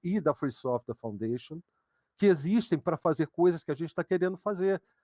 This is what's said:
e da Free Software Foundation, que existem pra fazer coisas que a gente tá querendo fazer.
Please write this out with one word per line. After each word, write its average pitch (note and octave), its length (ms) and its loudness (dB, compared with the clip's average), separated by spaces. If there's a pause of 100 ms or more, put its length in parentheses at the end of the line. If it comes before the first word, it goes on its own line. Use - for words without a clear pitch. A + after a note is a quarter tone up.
e F#3+ 160 -2
da D3 140 2
Free C#3 180 -4
Software B2 420 -4
Foundation, A2+ 640 -8 (600)
que G3+ 80 4
existem F3+ 520 2
pra D#3+ 200 -2
fazer D#3+ 300 0
coisas E3+ 360 2
que - 60 -6
a D3 40 -2
gente D#3+ 200 -8
tá E3+ 100 -2
querendo F#3 320 0
fazer. F#3+ 460 -2 (220)